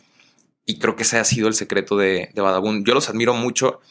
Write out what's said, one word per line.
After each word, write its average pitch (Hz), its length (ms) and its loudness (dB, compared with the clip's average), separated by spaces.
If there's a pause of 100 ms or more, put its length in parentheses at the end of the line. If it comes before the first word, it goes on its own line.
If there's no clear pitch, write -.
(680)
Y 104 120 -6
creo 107 180 0
que 113 80 -4
ese 117 140 2
ha 110 60 2
sido 110 240 0
el 110 60 0
secreto 101 420 -2
de, 95 380 0
de 104 80 -4
Badabun. 98 420 0
Yo 113 100 2
los - 140 0
admiro 117 260 0
mucho 120 460 -2 (100)